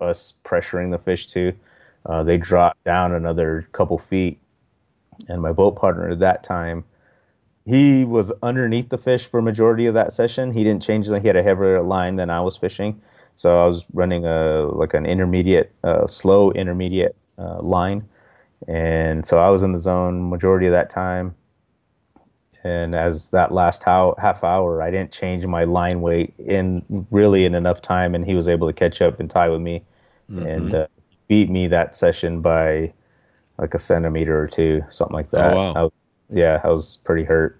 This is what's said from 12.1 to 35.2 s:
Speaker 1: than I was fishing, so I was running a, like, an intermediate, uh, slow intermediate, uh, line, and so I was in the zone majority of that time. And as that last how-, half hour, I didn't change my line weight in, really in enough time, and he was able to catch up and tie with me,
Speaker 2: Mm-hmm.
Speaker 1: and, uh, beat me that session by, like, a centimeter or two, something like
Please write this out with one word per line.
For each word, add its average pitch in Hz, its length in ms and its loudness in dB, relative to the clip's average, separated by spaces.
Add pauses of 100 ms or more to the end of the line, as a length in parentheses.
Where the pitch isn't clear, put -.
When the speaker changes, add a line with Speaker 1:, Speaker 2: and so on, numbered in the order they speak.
Speaker 1:
than 87 160 -4
I 85 100 -2
was 92 160 -4
fishing, 104 420 -6 (360)
so 87 240 4
I 87 80 6
was 87 260 0
running 87 320 -2
a, 80 400 0
like, 76 300 -2
an 76 100 -2
intermediate, 90 680 2 (120)
uh, 82 240 2
slow 98 440 4
intermediate, 92 640 -2 (220)
uh, 87 240 -10
line, 90 420 -2 (640)
and 80 600 -2
so 85 100 2
I 87 120 6
was 98 120 4
in 95 120 0
the 90 60 -4
zone 90 500 -2
majority 92 360 0
of 90 80 2
that 87 160 0
time. 92 460 -6 (1300)
And 85 320 -4
as 82 340 -4
that 90 220 2
last 87 320 0
how-, 90 360 4
half 98 240 0
hour, 87 380 0
I 82 80 -4
didn't 92 220 -6
change 90 340 -6
my 85 200 -2
line 87 360 0
weight 85 380 -2
in, 92 440 -2 (280)
really 101 340 6
in 87 80 2
enough 87 280 0
time, 90 340 0
and 85 100 -4
he 95 80 -2
was 87 140 0
able 82 200 2
to 78 60 -2
catch - 300 0
up 82 160 2
and 82 100 -8
tie 87 200 2
with 82 120 -2
me, 85 220 -8 (480)
Speaker 2:
Mm-hmm. 87 160 -8
Speaker 1:
and, 80 260 -4
uh, 78 140 -2 (400)
beat 104 240 4
me 92 160 0
that 85 280 0
session 85 460 0
by, 80 500 0 (680)
like, 78 160 -6
a 82 40 -4
centimeter 80 600 0
or 76 60 -4
two, 78 420 0
something - 260 -6
like 76 180 -6